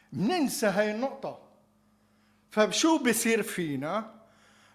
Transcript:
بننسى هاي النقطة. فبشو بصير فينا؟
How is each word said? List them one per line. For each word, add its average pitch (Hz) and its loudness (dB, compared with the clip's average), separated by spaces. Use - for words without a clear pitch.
بننسى 226 0
هاي 208 0
النقطة. 220 -6
فبشو 220 4
بصير 226 2
فينا؟ 170 -4